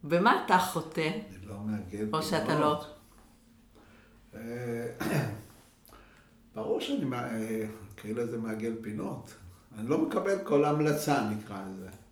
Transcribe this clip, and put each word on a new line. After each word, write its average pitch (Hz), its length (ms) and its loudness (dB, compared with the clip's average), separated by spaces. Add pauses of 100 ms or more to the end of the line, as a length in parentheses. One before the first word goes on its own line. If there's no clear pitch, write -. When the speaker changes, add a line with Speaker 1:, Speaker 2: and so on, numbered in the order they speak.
Speaker 1:
במה 180 420 4
אתה 185 120 8
חוטא? - 420 0
Speaker 2:
אני 156 460 -4
לא 104 80 -10 (100)
מעגל 107 480 -4
Speaker 1:
או 156 100 2
שאתה 156 240 0
Speaker 2:
פינות. 151 400 4 (1500)
Speaker 1:
לא? 110 60 -12
Speaker 2:
אה, 120 460 -4 (140)
<clears throat> 175 240 2 (1300)
ברור 262 260 0
שאני 277 240 -2
מע-, 127 120 -2 (140)
אה, 110 360 -2 (300)
כאילו 113 300 -4
זה 117 120 -4
מעגל 110 440 -4
פינות. 110 520 -6 (440)
אני 113 100 -6
לא 151 100 4
מקבל 180 460 2
כל 147 200 6
המלצה, 147 680 4
נקרא 107 260 -6 (200)
לזה. 95 120 -12 (220)